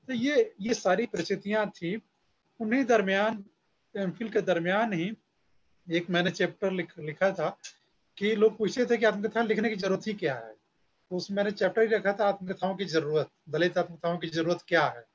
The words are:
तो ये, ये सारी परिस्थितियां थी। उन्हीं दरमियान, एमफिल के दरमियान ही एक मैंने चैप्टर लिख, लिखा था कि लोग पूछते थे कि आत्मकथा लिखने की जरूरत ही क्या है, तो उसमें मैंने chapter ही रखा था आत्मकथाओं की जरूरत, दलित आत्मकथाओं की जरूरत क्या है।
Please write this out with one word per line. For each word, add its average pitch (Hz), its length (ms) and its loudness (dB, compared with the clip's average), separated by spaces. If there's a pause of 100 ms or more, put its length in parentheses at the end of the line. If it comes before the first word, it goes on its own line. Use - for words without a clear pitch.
तो 262 60 -6
ये, 247 480 2
ये 220 140 0
सारी 196 320 0
परिस्थितियां 202 640 -2
थी। 180 320 -8 (580)
उन्हीं 240 240 2
दरमियान, 208 600 2 (520)
एमफिल 196 320 -4
के 202 120 0
दरमियान 185 520 2
ही 185 240 -2 (760)
एक 170 200 -2
मैंने 175 200 2
चैप्टर 175 400 -2
लिख, 180 280 -6
लिखा 156 340 0
था 180 260 -4 (600)
कि 208 180 0
लोग 214 200 4
पूछते 233 300 0
थे 240 100 2
कि 220 80 0
आत्मकथा 208 380 2
लिखने 214 260 2
की 220 80 -2
जरूरत 190 300 -2
ही 214 60 -4
क्या 165 220 -2
है, 113 200 -14 (560)
तो 180 60 -4
उसमें 185 200 -6
मैंने 202 140 0
chapter 202 320 2
ही 226 60 4
रखा 202 240 2
था 202 160 2
आत्मकथाओं 185 480 -2
की 196 80 -4
जरूरत, 151 460 0 (180)
दलित 175 300 0
आत्मकथाओं 170 400 -2
की 165 80 -8
जरूरत 165 320 -2 (100)
क्या 160 180 4
है। 120 180 -6 (100)